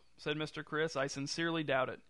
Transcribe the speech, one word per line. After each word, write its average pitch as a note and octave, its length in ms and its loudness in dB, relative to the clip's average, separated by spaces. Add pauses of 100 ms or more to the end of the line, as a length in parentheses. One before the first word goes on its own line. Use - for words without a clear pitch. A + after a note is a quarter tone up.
(160)
said D3+ 220 -2
Mister D#3 240 -4
Criss. D#3 340 0
"I C3+ 100 2
sincerely E3 560 0
doubt C3 280 4
it." - 200 -8